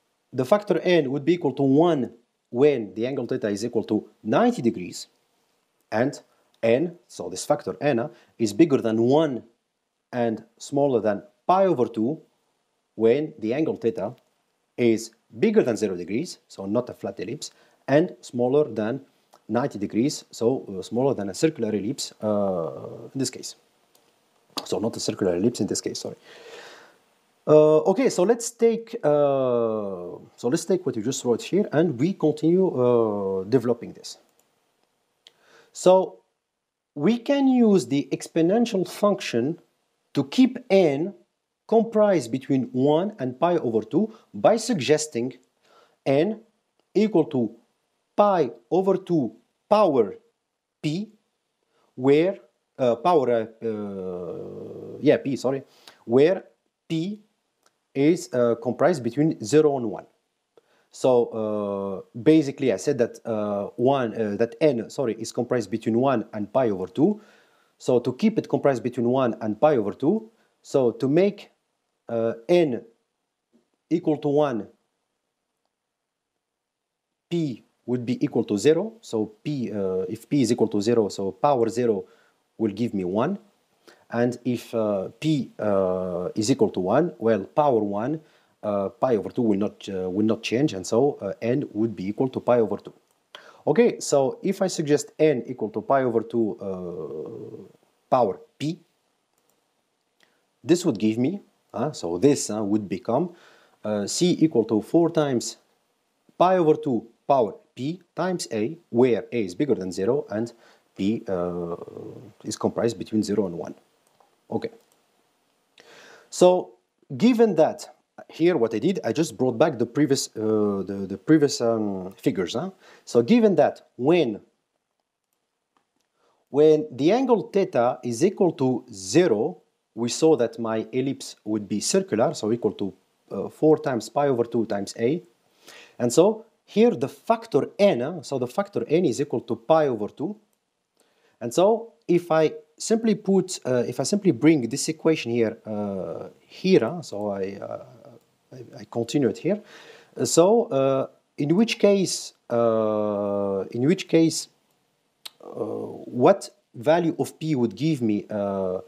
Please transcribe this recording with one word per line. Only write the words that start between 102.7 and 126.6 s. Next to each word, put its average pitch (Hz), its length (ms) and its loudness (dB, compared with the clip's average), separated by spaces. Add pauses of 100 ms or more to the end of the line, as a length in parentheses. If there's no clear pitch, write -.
become, 127 460 -2 (480)
uh, 104 240 -4
c 175 320 0
equal 139 240 2
to 104 180 0
four 165 300 2
times 139 460 -2 (800)
pi 185 200 4
over 156 180 4
two 131 300 -4 (220)
power 123 260 2 (220)
p 151 260 -8 (140)
times 180 360 -4
a, 117 260 -4 (120)
where 117 420 2
a 120 120 -2
is 87 100 -8
bigger 123 220 0
than 92 160 -8
zero 104 380 -2
and 113 240 -6 (420)
p, 104 320 -2
uh, 87 480 -6 (680)
is - 120 -10
comprised 101 420 -2
between 107 240 -4
zero 101 240 -2
and 87 120 -8
one. - 180 -12 (760)
Okay. - 200 -8 (1600)
So 180 460 4 (420)
given 220 380 4
that, 135 340 0 (400)
here 170 260 2
what 113 180 0
I 110 60 -2
did, 160 240 -2
I 113 80 -2
just 156 260 -4
brought 123 200 0
back 151 200 2
the 113 80 -2
previous, 135 520 0
uh, 107 500 0
the, 98 220 -6
the 98 80 -8
previous, 147 420 2
um, 104 540 -2
figures. 95 400 -4
Huh? 156 160 -6 (340)
So - 180 2
given 208 340 4
that 123 260 2 (160)
when, 127 420 2 (2000)
when 151 420 4